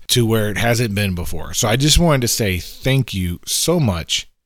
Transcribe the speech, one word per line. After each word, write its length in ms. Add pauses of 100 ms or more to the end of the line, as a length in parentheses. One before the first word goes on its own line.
to 180
where 240
it 80
hasn't 380
been 180
before. 400
So 140
I 80
just 240
wanted 220
to 60
say 300
thank 560
you 320
so 340
much, 480 (180)